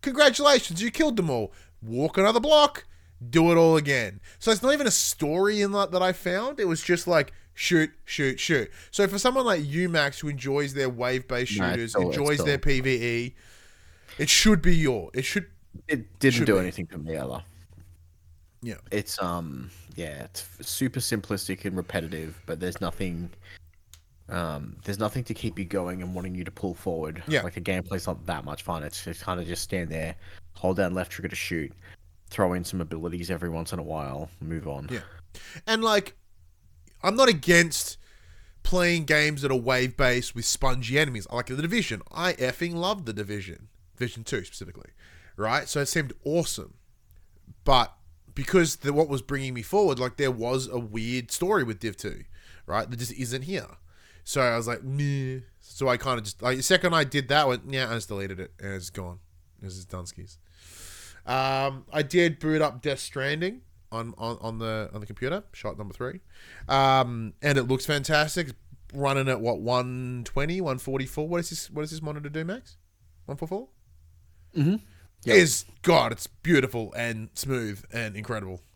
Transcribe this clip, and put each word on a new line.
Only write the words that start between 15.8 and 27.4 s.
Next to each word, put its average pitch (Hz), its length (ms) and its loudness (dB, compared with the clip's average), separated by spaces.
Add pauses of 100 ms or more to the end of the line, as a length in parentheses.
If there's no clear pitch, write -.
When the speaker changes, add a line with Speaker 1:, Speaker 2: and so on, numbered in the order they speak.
Speaker 2:
It 135 320 -4
didn't 131 160 6
Speaker 1:
should 117 100 4
Speaker 2:
do 107 80 6
Speaker 1:
be. 95 60 6
Speaker 2:
anything 90 260 -4
for 82 140 -12
me 78 180 -6
either. 65 260 -8 (1200)
Speaker 1:
Yeah. 117 140 -10 (140)
Speaker 2:
It's, 104 300 -4
um, 82 480 -6 (260)
yeah, 78 280 -10
it's - 180 -14 (180)
f-, - 60 -14
super - 340 -4
simplistic 98 680 -4
and 95 120 -4
repetitive, 82 680 -6
but 80 120 -6
there's 90 220 -6
nothing, 85 480 -4 (1000)
um, 76 540 -6
there's 98 140 -6
nothing 110 280 -2
to - 100 -6
keep 104 240 -6
you 98 60 -4
going 92 360 -4
and 90 140 -6
wanting 90 180 -6
you 90 100 -6
to 82 80 -10
pull 92 220 -4
forward. 80 540 -6
Speaker 1:
Yeah. 147 160 2